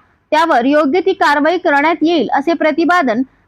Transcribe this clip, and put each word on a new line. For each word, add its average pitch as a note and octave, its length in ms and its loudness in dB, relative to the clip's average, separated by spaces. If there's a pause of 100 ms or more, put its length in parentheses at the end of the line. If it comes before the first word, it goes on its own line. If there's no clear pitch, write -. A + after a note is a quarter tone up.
(300)
त्यावर D4+ 340 0
योग्य D4+ 360 2
ती F#4 120 -2
कारवाई D#4 460 0
करण्यात D#4+ 440 0
येईल, D#4 300 0
असे C#4+ 200 -2
प्रतिपादन D#4 680 0 (240)